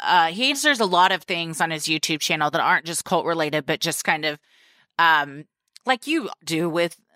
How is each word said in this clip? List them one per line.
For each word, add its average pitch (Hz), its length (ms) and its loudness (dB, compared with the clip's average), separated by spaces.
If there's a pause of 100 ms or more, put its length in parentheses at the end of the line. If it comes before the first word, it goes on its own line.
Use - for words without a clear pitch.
uh, 165 260 4
he 226 220 -2
answers 285 300 0
a 220 60 2
lot 185 260 4
of 180 120 -2
things 165 380 -6
on 165 100 0
his 156 120 -6
YouTube 156 380 -2
channel 156 300 0
that 165 100 0
aren't 165 240 2
just 165 200 -6
cult 165 200 0
related, 151 400 -2
but 160 140 -2
just - 240 -4
kind 156 220 0
of, 147 140 -4 (600)
um, 151 460 2 (400)
like 247 200 -2
you 294 240 -4 (140)
do 165 260 -2
with, 170 280 -2 (180)